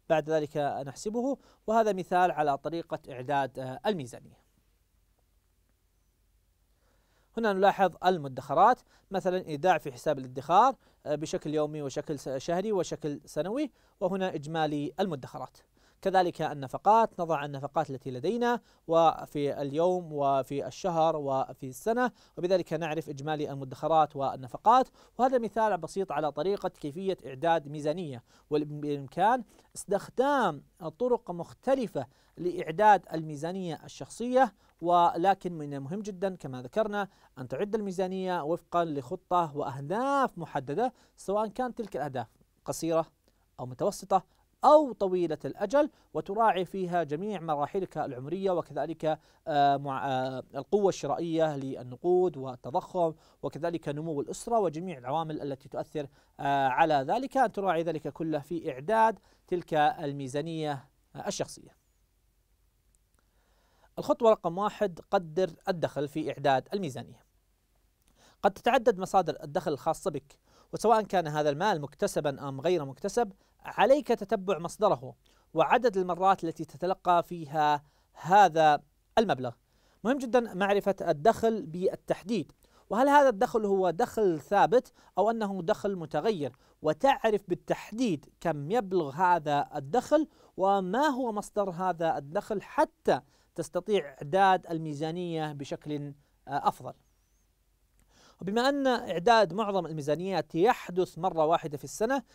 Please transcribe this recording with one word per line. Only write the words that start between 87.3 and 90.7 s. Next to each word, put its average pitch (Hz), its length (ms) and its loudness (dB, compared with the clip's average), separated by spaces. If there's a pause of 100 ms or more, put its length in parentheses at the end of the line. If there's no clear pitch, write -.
بالتحديد 175 800 -4 (140)
كم 147 320 -4
يبلغ 185 400 0
هذا 151 640 2
الدخل 233 520 0 (300)
وما 196 500 2